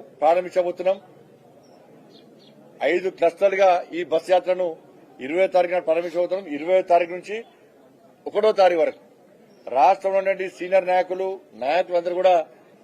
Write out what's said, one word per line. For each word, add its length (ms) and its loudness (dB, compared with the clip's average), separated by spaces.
ప్రారంభించబోతున్నాం. 800 0
ఐదు 260 -2
క్లస్టర్లుగా 840 0
ఈ 120 -6
బస్సు 280 -2
యాత్రను 440 -2
ఇరవై 260 -2
తారీఖున 320 0
ప్రారంభించబోతున్నాం. 680 -4
ఇరవై 360 0
తారీఖు 300 2
నుంచి 320 -10
ఒకటో 260 0
తారీఖు 280 4
వరకు 220 -2
రాష్ట్రంలో 480 2
ఉండే 300 -4
సీనియర్ 380 -2
నాయకులు, 540 -2
నాయకులందరూ 600 -2
కూడా 320 2